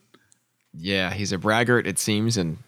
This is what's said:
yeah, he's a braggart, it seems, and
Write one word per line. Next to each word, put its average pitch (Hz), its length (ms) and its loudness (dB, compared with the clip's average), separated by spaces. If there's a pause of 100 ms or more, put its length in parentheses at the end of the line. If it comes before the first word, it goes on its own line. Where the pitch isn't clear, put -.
(720)
yeah, 92 400 -2
he's 98 180 -4
a 95 60 -2
braggart, 113 500 2
it 95 100 -4
seems, 110 380 0
and 85 220 -2 (100)